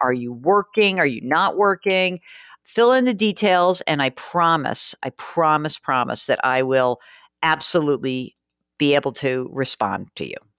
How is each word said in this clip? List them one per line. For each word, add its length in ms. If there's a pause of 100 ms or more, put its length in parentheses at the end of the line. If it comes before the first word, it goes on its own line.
Are 120
you 200
working? 640
Are 80
you 160
not 360
working? 640 (420)
Fill 280
in 140
the 80
details, 680
and 200
I 80
promise, 920
I 100
promise, 680
promise 480
that 180
I 200
will 360 (420)
absolutely 920 (420)
be 160
able 200
to 400
respond 640
to 120
you 80 (240)